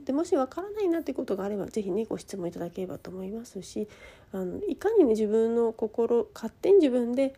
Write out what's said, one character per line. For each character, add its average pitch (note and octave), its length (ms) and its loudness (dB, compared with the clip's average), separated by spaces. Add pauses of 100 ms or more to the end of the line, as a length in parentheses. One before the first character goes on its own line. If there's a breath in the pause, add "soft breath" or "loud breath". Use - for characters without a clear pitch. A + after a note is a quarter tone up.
で、 C4 80 -2
も D4+ 100 2
し F4+ 120 -6
わ C4+ 120 2
か - 140 -10
ら G#4 80 -8
な G#4+ 120 -6
い G4 60 2
な E4 120 2
っ - 40 -4
て C4+ 100 -6
こ C4+ 120 -6
と G3+ 100 -4
が F#3+ 80 -4
あ G3+ 60 -4
れ G#3 80 -4
ば、 F#3 80 -4
ぜ - 160 -4
ひ F#3+ 100 -4
ね、 A3 140 -2
ご F#3+ 120 -6
質 G3 200 -12
問 F3 100 -6
い E3+ 40 -8
た F3 80 -10
だ F3 100 -8
け F3+ 120 -10
れ F#3 60 -6
ば F#3 120 -10
と - 100 -14
思 F#3 140 -10
い F#3+ 80 -8
ま A3+ 120 -8
す G3 200 -14
し、 G#3 260 -8 (420 loud breath)
あ F#3+ 140 -6
の、 F3+ 200 -8
い F4 120 -2
か G4 200 -2
に F4+ 60 10
ね、 B3+ 60 6
自 G#3+ 180 2
分 A3+ 280 2
の A#3 180 2
心、 A#3 600 0
勝 - 200 -10
手 - 160 0
に G4+ 60 10
自 D#4+ 140 8
分 A#3+ 240 0
で C4+ 240 0